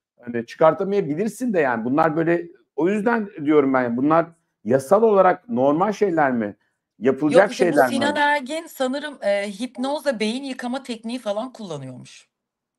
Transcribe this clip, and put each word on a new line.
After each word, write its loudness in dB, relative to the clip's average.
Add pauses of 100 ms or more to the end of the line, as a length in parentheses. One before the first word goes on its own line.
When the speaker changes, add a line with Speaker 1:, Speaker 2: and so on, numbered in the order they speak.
(220)
Speaker 1:
Hani -6
çıkartamayabilirsin 0
de 2
yani. 0
Bunlar 2
böyle, 0 (280)
o 0
yüzden 0 (160)
diyorum 4
ben, 0
bunlar 2 (380)
yasal 2
olarak 4
normal 2
şeyler 0
mi? -2 (440)
Yapılacak 4
Speaker 2:
Yok 0
işte 0
bu 2
Speaker 1:
şeyler 4
mi? -4
Speaker 2:
Sinan -2
Ergin -2
sanırım, -6
e, -2
hipnozla -6
beyin -4
yıkama -8
tekniği -10
falan -6
kullanıyormuş. -14 (500)